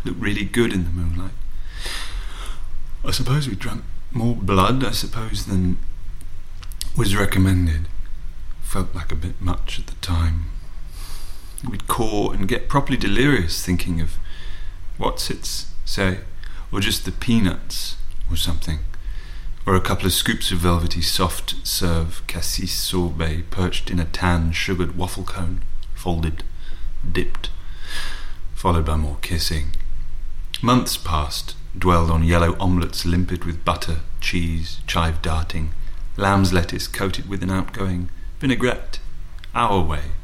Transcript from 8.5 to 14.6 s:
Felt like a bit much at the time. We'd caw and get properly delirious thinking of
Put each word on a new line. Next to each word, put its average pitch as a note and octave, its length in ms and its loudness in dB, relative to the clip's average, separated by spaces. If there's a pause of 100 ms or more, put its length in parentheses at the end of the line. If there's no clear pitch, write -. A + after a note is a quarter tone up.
Felt - 340 0
like E2 160 -2
a - 40 2
bit F2 260 -2
much - 380 0
at - 80 -4
the - 80 -6
time. E2 500 0 (1200)
We'd G2 180 -4
caw G#2 440 2
and G2 160 2
get - 220 0
properly C#3+ 280 2
delirious A2+ 680 2
thinking F2 360 0
of D#2+ 160 2 (800)